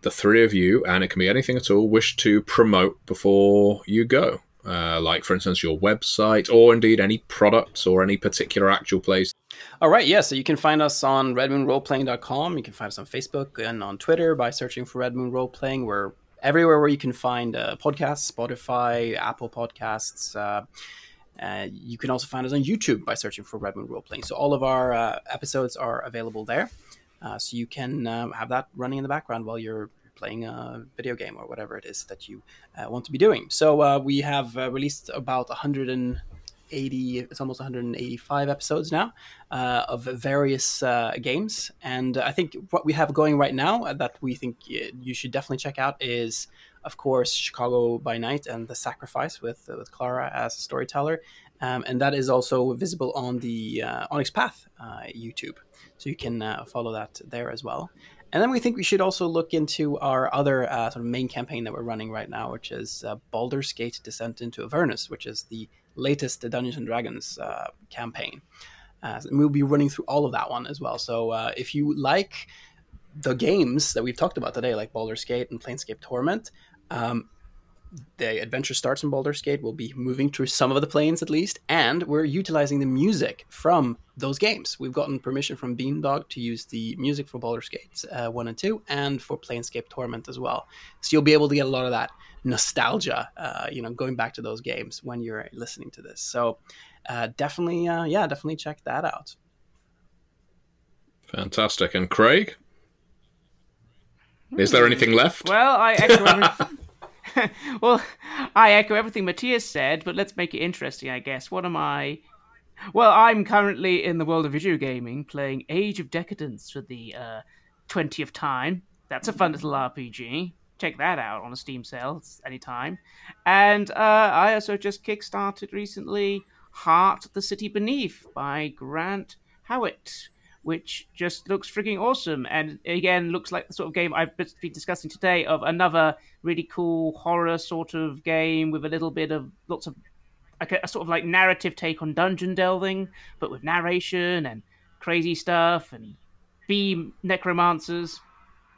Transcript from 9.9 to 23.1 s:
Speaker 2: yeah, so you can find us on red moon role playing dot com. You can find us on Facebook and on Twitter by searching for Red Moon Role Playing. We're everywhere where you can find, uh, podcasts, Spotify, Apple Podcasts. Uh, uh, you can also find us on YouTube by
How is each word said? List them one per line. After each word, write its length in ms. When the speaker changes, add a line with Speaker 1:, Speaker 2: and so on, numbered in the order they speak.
Speaker 2:
yeah, 160
so 120
you 100
can 120
find 260
us 220
on 300
red 160
moon 160
role 140
playing 260
dot 140
com. 360
You 80
can 80
find 160
us 100
on 80
Facebook 580
and 180
on 160
Twitter 360
by 160
searching 340
for 140
Red 160
Moon 160
Role 180
Playing. 360
We're 280
everywhere 360
where 80
you 80
can 160
find, 420
uh, 220
podcasts, 540
Spotify, 840
Apple 320
Podcasts. 880
Uh, 280
uh, 320
you 260
can 120
also 160
find 200
us 60
on 120
YouTube 400
by 100